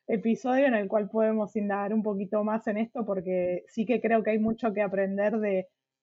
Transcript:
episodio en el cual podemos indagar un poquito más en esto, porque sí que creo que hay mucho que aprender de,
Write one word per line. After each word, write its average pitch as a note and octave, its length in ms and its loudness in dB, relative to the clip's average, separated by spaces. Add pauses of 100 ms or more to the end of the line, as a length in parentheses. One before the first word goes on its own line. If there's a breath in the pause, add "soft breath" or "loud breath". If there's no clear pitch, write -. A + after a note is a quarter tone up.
episodio A#3+ 600 2
en A#3+ 80 4
el G#3 120 0
cual G#3 220 0
podemos A3 460 0
indagar G3+ 380 -2
un A3 100 2
poquito G#3 400 -2
más A3 240 -2
en G#3 100 -2
esto, A3+ 280 -4
porque F3+ 640 -2
sí A3 180 -4
que A3+ 160 0
creo A3 220 2
que G#3+ 80 0
hay A3 80 0
mucho A3 340 -2
que G3+ 80 -2
aprender G3 580 0
de, F#3+ 280 0 (340)